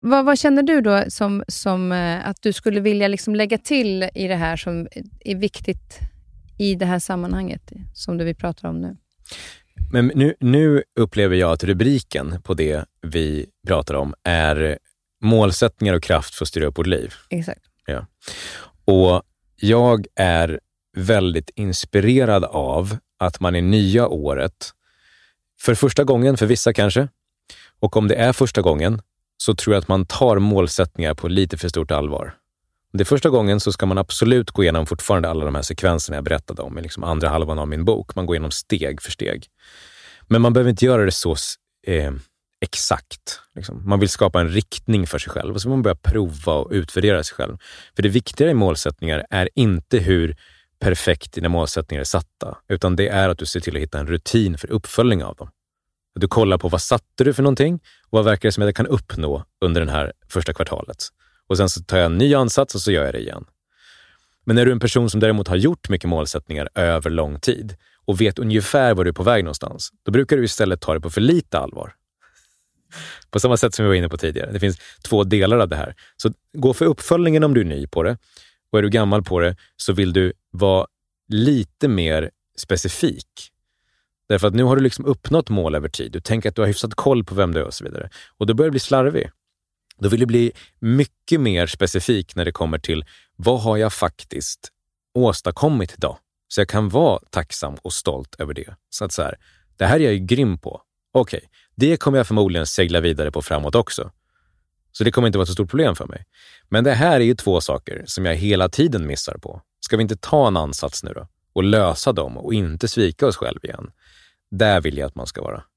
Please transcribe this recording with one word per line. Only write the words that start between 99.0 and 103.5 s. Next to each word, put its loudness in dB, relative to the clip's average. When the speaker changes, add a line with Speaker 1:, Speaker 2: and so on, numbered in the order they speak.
Speaker 2:
att -8
så -6
här, -6
det 0
här 4
är 2
jag 2
ju 0
grym 0
på. -14
Okej, 0
det 2
kommer 2
jag 2
förmodligen 2
segla 0
vidare -2
på -6
framåt -4